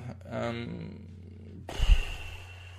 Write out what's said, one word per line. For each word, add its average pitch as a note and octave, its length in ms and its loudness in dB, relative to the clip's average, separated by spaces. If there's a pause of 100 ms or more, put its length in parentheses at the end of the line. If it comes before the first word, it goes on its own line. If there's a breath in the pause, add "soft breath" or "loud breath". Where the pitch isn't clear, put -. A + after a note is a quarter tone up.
(300)
ähm, A#2 1400 -6
pff, - 240 10 (840 loud breath)